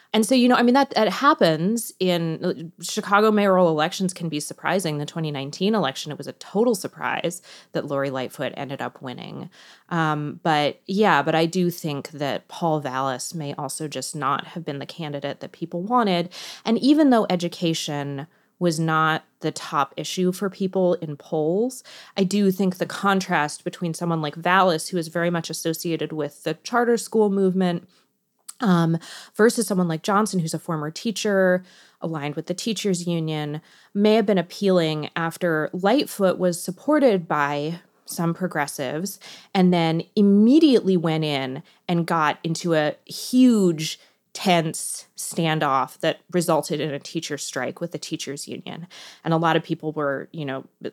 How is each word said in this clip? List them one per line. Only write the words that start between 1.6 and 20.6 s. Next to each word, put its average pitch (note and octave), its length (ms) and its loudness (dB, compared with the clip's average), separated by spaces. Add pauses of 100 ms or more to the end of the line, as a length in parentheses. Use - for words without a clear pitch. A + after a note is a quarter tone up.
in, E3+ 840 -2
Chicago G3+ 500 2
mayoral G3 380 6
elections E3+ 460 0
can E3 160 -6
be D3+ 100 -4
surprising. E3 560 -2
The D3 80 -4
twenty D#3+ 260 -6
nineteen D3 440 -2
election, D3+ 360 -2
it C3+ 60 -10
was C#3+ 120 -12
a C3+ 60 -10
total A3+ 400 0
surprise - 680 -6 (300)
that D3 140 -4
Lori C#3 220 -2
Lightfoot C3 480 -6
ended C3+ 240 -10
up B2 220 -10
winning. - 480 -12 (400)
Um, D3+ 520 -2
but D3 440 0
yeah, F#3+ 360 2
but D#3 120 0
I E3 100 2
do F3 260 0
think C#3+ 420 -8
that C#3 360 -6
Paul D#3 320 -2
Vallas C3 540 -4
may D3 200 -6
also D3 340 -8
just C3+ 280 -8
not C#3 300 -2
have E3 180 -12
been C#3+ 140 -6
the C3+ 80 -10
candidate D3 540 -8
that - 120 -16
people E3+ 300 -8
wanted. G3 500 0 (320)
And A3+ 140 2
even D4 320 6
though A3+ 180 4
education D#3+ 960 -2 (320)
was E3+ 220 0
not D#3+ 440 2 (160)
the D#3 120 -2
top - 460 -2
issue F3+ 340 -2
for F#3+ 160 -4
people F#3 460 0